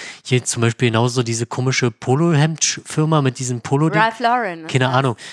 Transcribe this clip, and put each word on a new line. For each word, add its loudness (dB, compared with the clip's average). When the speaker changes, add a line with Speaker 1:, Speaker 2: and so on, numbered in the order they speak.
Speaker 1:
hier 2
zum -4
Beispiel 2
genauso 2
diese -4
komische -2
Polohemd-Firma 0
mit 0
diesem -6
Polo-Ding. 0
Speaker 2:
Ralph 0
Lauren -2
ist -8
Speaker 1:
Keine 2
Speaker 2:
das. 2
Speaker 1:
Ahnung. 2